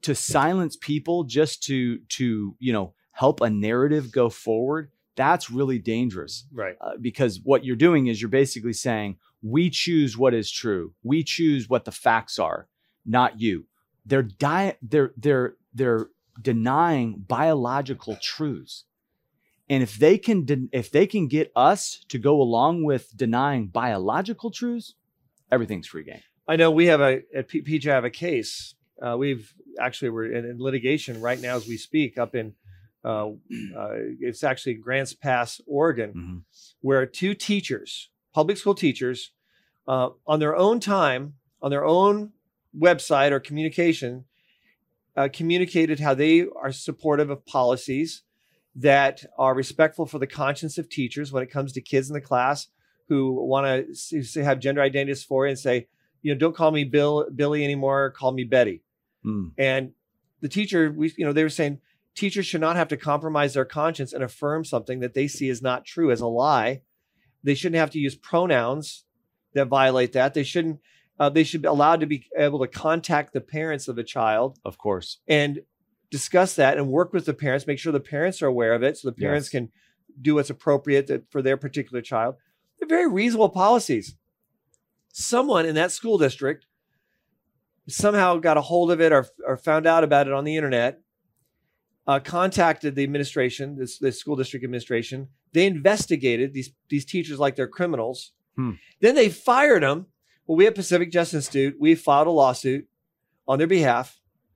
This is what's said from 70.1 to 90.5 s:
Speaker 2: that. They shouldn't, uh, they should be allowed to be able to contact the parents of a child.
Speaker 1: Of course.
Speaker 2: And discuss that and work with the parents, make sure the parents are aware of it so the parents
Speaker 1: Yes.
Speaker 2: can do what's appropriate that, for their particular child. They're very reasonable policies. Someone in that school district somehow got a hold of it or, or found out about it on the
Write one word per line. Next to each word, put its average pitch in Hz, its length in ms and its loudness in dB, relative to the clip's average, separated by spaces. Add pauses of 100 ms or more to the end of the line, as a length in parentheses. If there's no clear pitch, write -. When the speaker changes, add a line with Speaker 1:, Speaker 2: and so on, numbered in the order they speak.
Speaker 2:
that. 135 200 2
They 147 100 0
shouldn't, 165 360 -4 (400)
uh, 143 100 4
they 156 140 4
should 147 200 -4
be - 40 2
allowed 156 340 4
to 151 40 -2
be 147 220 -6 (100)
able 147 220 0
to 127 80 -2
contact 160 680 -2
the 127 80 -4
parents 151 460 -6
of 120 100 -8
a 117 60 -6
child. 113 600 0
Speaker 1:
Of 98 140 -12
course. 95 500 -6
Speaker 2:
And 147 340 0 (480)
discuss 175 460 0
that 143 220 4
and 143 100 -2
work 170 240 0
with 175 140 -2
the 147 80 -4
parents, 135 340 -2
make 139 120 -4
sure 165 120 -4
the 143 80 0
parents 160 420 -4
are 147 60 0
aware 120 260 2
of 117 100 0
it 147 140 0
so 135 120 -6
the 117 60 -10
parents 143 320 -2
Speaker 1:
Yes. - 40 -16
Speaker 2:
can 123 200 -6 (500)
do 151 140 2
what's 139 140 0
appropriate 139 580 0
that, 135 240 -4
for 139 100 -4
their 135 160 2
particular 131 440 -8
child. 120 340 -2 (440)
They're 311 80 -8
very 330 200 2
reasonable 220 420 2
policies. 185 640 2 (960)
Someone 233 540 2
in 156 100 -2
that 175 160 2
school 226 260 -2
district 139 480 0 (1200)
somehow 190 480 2
got 160 200 4
a 147 40 2
hold 175 300 2
of 165 80 0
it 160 140 6
or, 131 120 6 (200)
or 131 120 -2
found 156 300 0
out 165 160 6
about 143 240 4
it 135 60 -2
on 139 100 -2
the 151 140 -4